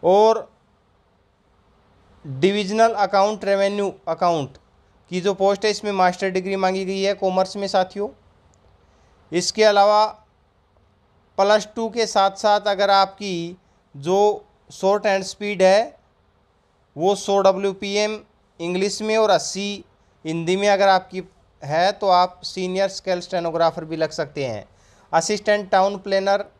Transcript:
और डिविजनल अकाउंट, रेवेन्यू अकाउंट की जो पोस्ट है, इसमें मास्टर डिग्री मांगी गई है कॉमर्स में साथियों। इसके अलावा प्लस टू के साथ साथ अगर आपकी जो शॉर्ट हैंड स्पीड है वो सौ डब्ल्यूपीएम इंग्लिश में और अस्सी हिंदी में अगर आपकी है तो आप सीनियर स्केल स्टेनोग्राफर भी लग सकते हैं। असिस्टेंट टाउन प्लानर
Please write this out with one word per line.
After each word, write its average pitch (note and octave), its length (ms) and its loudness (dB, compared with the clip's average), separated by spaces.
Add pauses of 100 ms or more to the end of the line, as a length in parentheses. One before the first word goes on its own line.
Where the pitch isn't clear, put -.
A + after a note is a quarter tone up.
और G#3+ 460 4 (1800)
डिविजनल G3+ 680 0
अकाउंट, G3+ 520 0
रेवेन्यू G3 460 0 (160)
अकाउंट E3 500 -2 (540)
की F3+ 100 -4
जो G3 140 0
पोस्ट G3 300 0
है, G#3+ 60 2
इसमें G#3 220 -6
मास्टर F#3 360 0
डिग्री F#3+ 280 -4
मांगी F#3+ 280 -2
गई F#3+ 160 -6
है G3 140 0
कॉमर्स F#3+ 420 -2
में G3+ 100 -6
साथियों। G3+ 420 -2 (1200)
इसके F3+ 340 -2
अलावा G#3 400 6 (1300)
प्लस G#3 380 2
टू A3+ 140 -4
के A3+ 180 -4
साथ G3 300 0
साथ G#3 320 0
अगर G3 220 0
आपकी F#3+ 640 0 (400)
जो G3 500 0 (280)
शॉर्ट G3+ 340 0
हैंड F#3+ 180 0
स्पीड G#3 380 -4
है G3+ 340 4 (1000)
वो F3+ 200 0
सौ G3 240 -2
डब्ल्यूपीएम G3 800 0 (420)
इंग्लिश F#3 420 -4
में G#3+ 160 -2
और G#3+ 120 4
अस्सी G3 540 -2 (420)
हिंदी E3 320 -2
में G3+ 120 0
अगर G3 180 4
आपकी F#3 340 0 (400)
है D#3+ 320 0
तो G3+ 160 -4
आप F3+ 360 2
सीनियर F#3 440 -4
स्केल F#3 320 -6
स्टेनोग्राफर E3 640 -2
भी D#3+ 100 -8
लग D#3 160 -4
सकते D3 340 -8
हैं। G#2+ 200 -10 (460)
असिस्टेंट G3+ 600 0
टाउन G3 260 2
प्लानर G3 460 -2 (160)